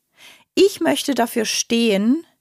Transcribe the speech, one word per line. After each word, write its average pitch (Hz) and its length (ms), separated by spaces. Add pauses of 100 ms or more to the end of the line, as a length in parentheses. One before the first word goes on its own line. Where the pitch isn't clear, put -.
(560)
Ich 392 240
möchte 285 340
dafür 233 320
stehen, 233 800 (160)